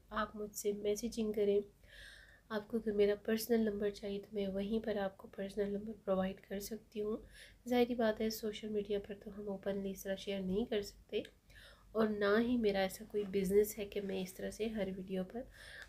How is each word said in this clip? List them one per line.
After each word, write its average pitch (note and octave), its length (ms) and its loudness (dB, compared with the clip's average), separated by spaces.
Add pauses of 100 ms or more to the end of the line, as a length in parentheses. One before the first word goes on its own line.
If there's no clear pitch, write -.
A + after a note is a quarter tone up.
(120)
आप G#3+ 240 -4
मुझसे G#3 380 -4
मैसेजिंग G#3+ 600 -2
करें। G3+ 300 4 (880)
आपको A3 280 -2
अगर A3 120 -2
मेरा G3+ 240 6
पर्सनल A3 540 2
नंबर G3+ 200 0
चाहिए, G3+ 300 -4
तो G3+ 140 -10
मैं G3 140 0
वहीं G3+ 340 -2
पर A3 160 -2
आपको G3 300 -4
पर्सनल G3 400 -4
नंबर G#3 240 -4
प्रोवाइड F#3+ 480 0
कर G3 200 -8
सकती G#3+ 400 -8
हूँ। G#3+ 280 -4 (400)
ज़ाहिर A#3+ 280 4
बात A3 260 2
है, A3 80 2
सोशल A3 400 -6
मीडिया G#3 300 0
पर G3+ 140 -8
तो G3+ 180 -14
हम G#3 160 -10
ओपनली G3 440 -2
इस F#3+ 120 -10
तरह G3 120 -4
शेयर G3 260 -4
नहीं F#3+ 240 0
कर A3 160 0
सकते, - 420 -6 (720)
और A3 140 4
ना G#3 280 4
ही A#3+ 200 4
मेरा G3+ 220 4
ऐसा F#3+ 260 0
कोई G#3 180 -2
बिजनेस G3 540 4
है G3+ 80 -4
कि G3+ 160 -4
मैं F#3+ 200 -2
इस F#3 160 -8
तरह G3 120 -4
से G#3+ 180 -4
हर G3+ 240 -2
वीडियो F#3 320 -4
पर A#3 260 -8 (400)